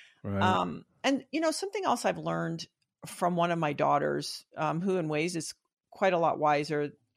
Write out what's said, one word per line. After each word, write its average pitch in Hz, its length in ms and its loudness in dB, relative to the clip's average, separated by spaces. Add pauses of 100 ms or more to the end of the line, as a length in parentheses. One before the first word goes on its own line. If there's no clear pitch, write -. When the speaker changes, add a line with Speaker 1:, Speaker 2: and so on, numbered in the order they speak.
(240)
Speaker 1:
Right. 98 380 2
Speaker 2:
Um, - 240 -6 (180)
and, 269 280 2
you 320 100 -2
know, 320 100 0
something 392 340 -4
else 240 200 0
I've 175 120 0
learned 165 500 -4 (400)
from 175 280 0
one 170 160 2
of 170 80 0
my 151 140 0
daughters, 143 720 0 (120)
um, 156 240 -2
who 185 160 0
in 160 120 -2
ways 160 260 -2
is 156 180 -6 (380)
quite 190 220 2
a 175 60 2
lot 160 200 2
wiser 147 540 2 (240)